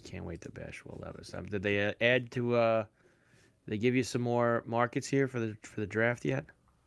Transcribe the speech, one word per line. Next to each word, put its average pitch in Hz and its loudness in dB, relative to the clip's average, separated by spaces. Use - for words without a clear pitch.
can't 90 -10
wait 85 -10
to - -12
bash - -14
Will - -14
Levis. - -14
Um, 90 -8
did 98 -4
they, 101 4
uh, 104 0
add 123 4
to, 120 0
uh, 113 4
they 107 -2
give 123 4
you 127 4
some 120 -2
more 120 2
markets 120 0
here 135 2
for 127 -4
the, 110 -4
for - -10
the 104 -2
draft 117 0
yet? 135 0